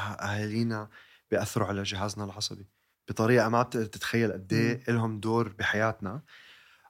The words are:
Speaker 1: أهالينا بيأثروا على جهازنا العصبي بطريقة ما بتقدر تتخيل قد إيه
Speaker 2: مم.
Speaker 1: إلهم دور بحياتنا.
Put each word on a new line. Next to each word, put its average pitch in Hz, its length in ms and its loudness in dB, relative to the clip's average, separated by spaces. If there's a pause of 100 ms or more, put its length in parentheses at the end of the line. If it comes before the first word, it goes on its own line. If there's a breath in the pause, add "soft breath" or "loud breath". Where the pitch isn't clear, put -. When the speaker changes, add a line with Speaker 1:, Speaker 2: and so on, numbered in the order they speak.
(240)
Speaker 1:
أهالينا 107 680 -2 (420 soft breath)
بيأثروا 104 360 0
على 98 160 -2
جهازنا 101 400 -6
العصبي 98 440 -8 (420)
بطريقة 113 400 6
ما 117 120 4
بتقدر 123 240 -2
تتخيل 113 460 0
قد 95 220 -4
إيه 113 220 4
Speaker 2:
مم. 123 140 -10
Speaker 1:
إلهم 113 300 0
دور 110 400 0
بحياتنا. 107 640 -2 (680 soft breath)